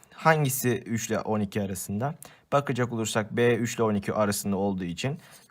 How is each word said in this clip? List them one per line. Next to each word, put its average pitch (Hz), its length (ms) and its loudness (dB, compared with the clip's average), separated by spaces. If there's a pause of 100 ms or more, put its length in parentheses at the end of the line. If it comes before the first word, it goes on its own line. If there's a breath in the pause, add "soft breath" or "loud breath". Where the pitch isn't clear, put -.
(140)
Hangisi 147 560 2
üç 113 400 -2
ile 107 100 0
on 107 200 -2
iki 104 220 -2
arasında? 101 540 -4 (360 loud breath)
Bakacak 123 420 0
olursak 110 440 -2
B 120 180 6
üç 117 200 -2
ile 117 80 0
on 107 120 4
iki 98 180 -2
arasında 101 440 0
olduğu 95 260 0
için 123 340 -4 (340 loud breath)